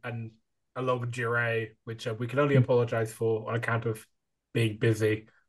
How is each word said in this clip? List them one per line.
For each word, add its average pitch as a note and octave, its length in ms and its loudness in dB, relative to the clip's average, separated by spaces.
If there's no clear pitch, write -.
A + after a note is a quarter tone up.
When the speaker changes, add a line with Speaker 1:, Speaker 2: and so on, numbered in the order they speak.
Speaker 1:
an, A#2 280 -10
a B2+ 60 -6
long B2 280 -2
durée, A#2 600 -2
which, A2+ 220 -10
uh, A2+ 100 -4
we A#2+ 100 -6
can B2+ 120 -2
only C#3+ 180 4
Speaker 2:
Hmm. B2+ 60 8
Speaker 1:
apologize A#2 500 2
for A2 360 -2
on A2+ 80 -4
account A#2 300 -2
of A2 200 -4
being A2+ 260 0
busy. G#2+ 480 2